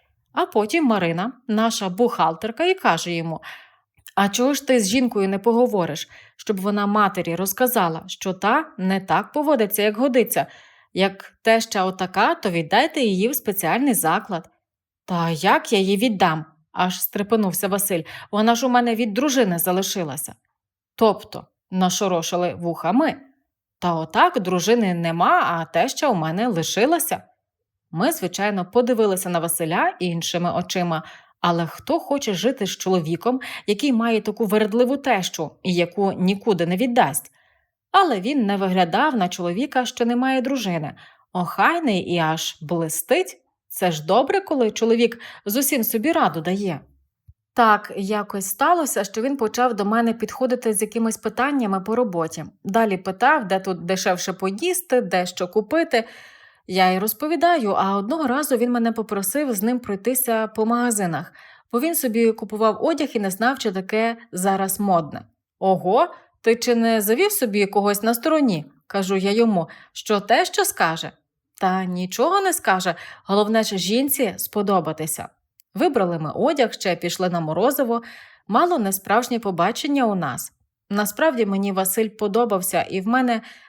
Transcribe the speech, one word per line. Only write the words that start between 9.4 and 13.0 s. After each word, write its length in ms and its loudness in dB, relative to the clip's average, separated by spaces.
як 140 0
годиться? 500 2
Як 400 -2
теща 420 2
отака, 500 0
то 160 -4
віддайте 500 0